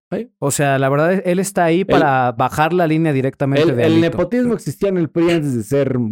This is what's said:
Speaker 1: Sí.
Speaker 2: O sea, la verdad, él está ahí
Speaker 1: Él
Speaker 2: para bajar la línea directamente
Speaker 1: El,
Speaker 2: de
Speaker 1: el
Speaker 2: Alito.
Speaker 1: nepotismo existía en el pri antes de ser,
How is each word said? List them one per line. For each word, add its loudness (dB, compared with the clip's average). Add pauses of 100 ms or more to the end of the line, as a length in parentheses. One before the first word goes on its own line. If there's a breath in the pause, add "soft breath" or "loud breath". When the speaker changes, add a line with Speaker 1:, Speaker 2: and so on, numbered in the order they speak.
(120)
Speaker 1:
Sí. -8
Speaker 2:
O -2
sea, 0
la 0
verdad, 0
él 0
está -2
ahí 2
Speaker 1:
Él -2
Speaker 2:
para 2
bajar -2
la 2
línea 0
directamente 0
Speaker 1:
El, 0
Speaker 2:
de 0
Speaker 1:
el 2
Speaker 2:
Alito. 2
Speaker 1:
nepotismo -2
existía -4
en 0
el -2
pri 0
antes -2
de -4
ser, 0 (160)